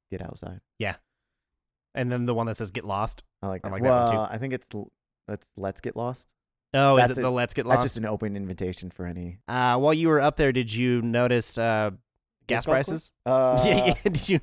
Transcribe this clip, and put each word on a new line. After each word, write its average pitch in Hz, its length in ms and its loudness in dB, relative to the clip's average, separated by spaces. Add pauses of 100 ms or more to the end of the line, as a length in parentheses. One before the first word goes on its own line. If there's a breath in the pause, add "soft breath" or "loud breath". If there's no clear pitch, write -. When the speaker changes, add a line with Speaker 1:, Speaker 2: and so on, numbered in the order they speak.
(120)
Speaker 1:
"Get 90 100 -10
outside." - 380 -14 (180)
Speaker 2:
Yeah. 101 200 -6 (960)
And 123 180 -2
then 123 140 -2
the 120 80 0
one 113 140 0
that 107 100 -4
says, 104 140 -6
"Get 95 140 -10
lost." 101 380 -4 (180)
Speaker 1:
I 98 60 -6
like 95 180 -6
Speaker 2:
I 101 40 -6
Speaker 1:
that. 95 40 -8
Speaker 2:
like 101 100 -4
that 131 60 4
one, 120 200 4
too. 113 60 2
Speaker 1:
Well, 110 140 -2
I 110 80 -8
think 131 160 -6
it's 127 200 -10
l-, 104 180 -10 (360)
that's - 300 -12
Let's 98 240 -6
Get - 140 -8
Lost. 120 380 -8 (400)
Speaker 2:
Oh, 139 240 6
is 127 100 8
Speaker 1:
That's 127 100 0
Speaker 2:
it 131 40 -2
Speaker 1:
a, - 20 -
Speaker 2:
the 127 80 2
Let's 123 220 -2
Get 127 120 -2
Speaker 1:
that's 120 40 -6 (100)
Speaker 2:
Lost? 123 60 2
Speaker 1:
just - 120 -4
an 110 80 -6
open 104 320 -4
invitation 92 540 -8
for 90 140 -10
any 87 420 -10
Speaker 2:
Uh, 123 300 0
while 151 160 4
you 160 140 2
were 151 140 6
up 147 160 2
there, 139 160 4
did 117 200 -2
you 123 280 2
notice, 120 560 2
uh, 110 340 0 (560)
gas 117 120 0
Speaker 1:
Disc - 80 -6
golf 135 80 2
Speaker 2:
prices? 160 360 -2 (140)
Speaker 1:
course? 127 380 4
Uh, - 0 -
Speaker 2:
<laughs> - 60 4
Yeah, - 180 4
yeah. - 60 2 (100)
Did 175 260 -2
you 170 140 4